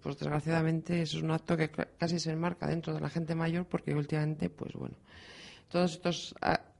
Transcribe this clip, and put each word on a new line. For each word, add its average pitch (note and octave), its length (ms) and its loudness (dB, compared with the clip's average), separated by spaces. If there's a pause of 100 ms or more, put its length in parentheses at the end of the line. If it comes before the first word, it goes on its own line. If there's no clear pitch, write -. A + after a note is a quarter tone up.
pues, C#3+ 160 -4
desgraciadamente, D#3+ 840 2
eso D#3 160 -2
es D#3+ 40 -2
un D#3+ 80 2
acto D#3+ 260 2
que D#3 140 2
ca-, - 160 -2 (100)
casi E3+ 220 0
se D#3+ 140 -2
enmarca E3+ 340 0
dentro D#3+ 260 0
de D#3 80 -2
la D3 100 -2
gente E3 260 -2
mayor, E3 300 0
porque D3+ 280 0
últimamente, D3+ 560 0
pues, - 220 -8
bueno, - 240 -8 (720)
todos F3 240 4
estos - 480 -4
a-, - 220 4 (180)